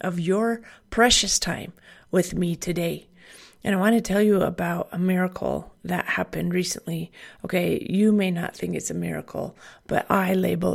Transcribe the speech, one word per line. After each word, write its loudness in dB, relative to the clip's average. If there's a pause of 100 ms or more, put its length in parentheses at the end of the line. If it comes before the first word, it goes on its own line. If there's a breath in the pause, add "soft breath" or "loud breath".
of -2
your 0 (300 loud breath)
precious 4
time -4 (380 loud breath)
with 2
me 0
today. -4 (560 loud breath)
And 0
I 2
want 4
to 2
tell 2
you 6
about -2
a -4
miracle 0 (100)
that -4
happened -4
recently. -4 (320 loud breath)
Okay, -2
you 4
may 2
not -4
think -6
it's -6
a -8
miracle, -6 (300 loud breath)
but 0
I 2
label 0